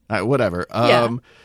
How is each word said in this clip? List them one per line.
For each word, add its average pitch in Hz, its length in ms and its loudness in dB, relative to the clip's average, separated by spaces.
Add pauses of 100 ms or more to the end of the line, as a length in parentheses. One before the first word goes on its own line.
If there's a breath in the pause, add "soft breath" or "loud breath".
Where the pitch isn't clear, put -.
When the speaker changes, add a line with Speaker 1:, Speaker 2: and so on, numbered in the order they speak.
Speaker 1:
uh, 107 120 -2
whatever. 104 520 0
Speaker 2:
Yeah. 120 300 2
Speaker 1:
Um, 120 180 -4 (240 loud breath)